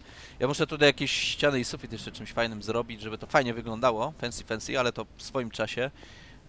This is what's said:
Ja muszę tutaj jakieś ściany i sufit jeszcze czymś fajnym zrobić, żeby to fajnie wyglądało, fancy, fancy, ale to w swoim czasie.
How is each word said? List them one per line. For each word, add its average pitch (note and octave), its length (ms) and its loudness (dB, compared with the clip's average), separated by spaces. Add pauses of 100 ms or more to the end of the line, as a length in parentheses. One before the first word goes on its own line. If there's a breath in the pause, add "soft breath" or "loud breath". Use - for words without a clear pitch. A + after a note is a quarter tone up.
(400 loud breath)
Ja B2+ 80 2
muszę D3 200 2
tutaj D3 200 6
jakieś C#3 240 4
ściany - 480 2
i B2 60 0
sufit - 260 -8
jeszcze A2 200 -8
czymś - 220 -12
fajnym A2+ 300 0
zrobić, A2+ 380 -2
żeby A2 160 -8
to G#2+ 100 -12
fajnie B2+ 260 4
wyglądało, A#2 640 0
fancy, A#2+ 260 -6
fancy, A2+ 360 -2
ale B2 120 4
to A2+ 140 -4 (120)
w - 60 -16
swoim A#2+ 280 -4
czasie. A#2+ 400 -2 (580 loud breath)